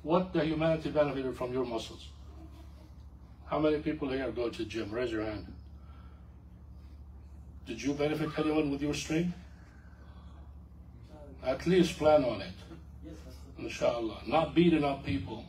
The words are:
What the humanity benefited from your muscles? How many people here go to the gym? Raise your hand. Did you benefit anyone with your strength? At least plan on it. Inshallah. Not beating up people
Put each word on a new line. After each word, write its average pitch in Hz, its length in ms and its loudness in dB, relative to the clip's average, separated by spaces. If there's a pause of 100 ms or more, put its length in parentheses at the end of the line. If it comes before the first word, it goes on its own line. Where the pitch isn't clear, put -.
What 175 300 4
the 160 100 4
humanity 156 460 2
benefited 135 480 2
from 123 160 -4
your 127 120 0
muscles? - 440 -8 (1400)
How 151 140 0
many 151 180 4
people 147 320 -2
here 127 220 0
go 117 180 -2
to - 80 -6
the 113 80 -2
gym? 101 260 -4
Raise 113 200 0
your 110 120 -2
hand. 107 220 -6 (2250)
Did 110 160 -8
you 139 120 2
benefit 151 440 2
anyone 151 320 4
with 139 120 0
your 147 120 0
strength? 165 400 0 (2000)
At 131 220 -2
least 175 320 6
plan 151 260 8
on 107 180 0
it. 90 120 -8 (1040)
Inshallah. 113 680 0
Not 151 260 4
beating 160 300 8
up 139 200 0
people - 460 -4